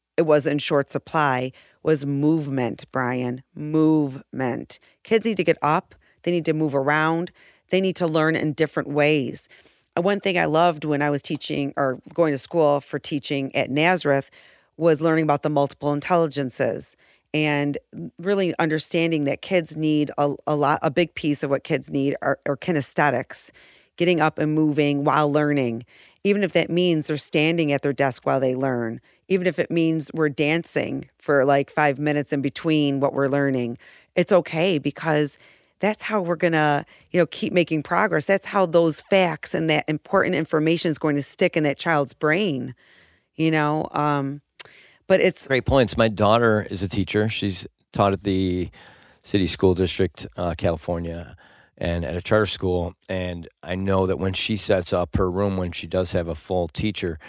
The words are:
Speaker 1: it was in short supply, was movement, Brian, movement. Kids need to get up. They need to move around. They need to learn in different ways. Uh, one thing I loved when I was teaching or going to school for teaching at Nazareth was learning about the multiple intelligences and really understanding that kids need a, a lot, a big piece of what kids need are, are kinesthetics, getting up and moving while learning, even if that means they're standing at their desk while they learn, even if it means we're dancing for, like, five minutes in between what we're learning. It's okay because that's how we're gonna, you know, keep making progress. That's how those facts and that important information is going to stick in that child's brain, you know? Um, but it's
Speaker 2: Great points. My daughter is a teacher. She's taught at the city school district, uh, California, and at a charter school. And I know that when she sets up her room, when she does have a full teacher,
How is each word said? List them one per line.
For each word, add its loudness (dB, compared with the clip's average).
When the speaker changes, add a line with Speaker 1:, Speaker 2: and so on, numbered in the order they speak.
Speaker 1:
it 2
was 4
in 0
short 0
supply, 0
was 2
movement, 0
Brian, -4
movement. -2
Kids 0
need -2
to 0
get 2
up. 0
They -2
need 0
to 0
move -2
around. 0
They 2
need 0
to 0
learn 2
in -2
different -2
ways. 0
Uh, 0
one 0
thing -2
I 2
loved 2
when 0
I 0
was -2
teaching -4
or -2
going 2
to -2
school 2
for -8
teaching -4
at -2
Nazareth 2
was 2
learning 2
about 0
the -2
multiple 0
intelligences -2
and 0
really 0
understanding 0
that -2
kids -2
need 0
a, 0
a 0
lot, 2
a 0
big 0
piece -2
of -2
what -2
kids -4
need 0
are, -2
are -2
kinesthetics, -2
getting 2
up 2
and 0
moving 2
while 2
learning, 0
even 2
if 0
that 2
means 2
they're -4
standing 0
at 0
their 0
desk -2
while 2
they 0
learn, -2
even 0
if 0
it -2
means 0
we're 0
dancing -2
for, 2
like, 2
five 2
minutes -2
in 0
between 0
what 0
we're 0
learning. 0
It's 2
okay 2
because -2
that's -2
how -2
we're -2
gonna, 2
you 2
know, 4
keep -6
making 2
progress. 0
That's 0
how 2
those 2
facts 0
and 0
that 2
important 0
information 0
is 0
going 0
to -2
stick 0
in 0
that 0
child's 0
brain, -2
you 0
know? 0
Um, -2
but 4
it's 2
Speaker 2:
Great 0
points. 2
My 6
daughter 4
is -6
a 0
teacher. 0
She's -4
taught 4
at -2
the 0
city 0
school 2
district, -2
uh, -4
California, -6
and -2
at -6
a -6
charter 2
school. -2
And -6
I -8
know 0
that -2
when -2
she -2
sets 0
up 0
her 2
room, 0
when -4
she -10
does -2
have -2
a -4
full -4
teacher, -4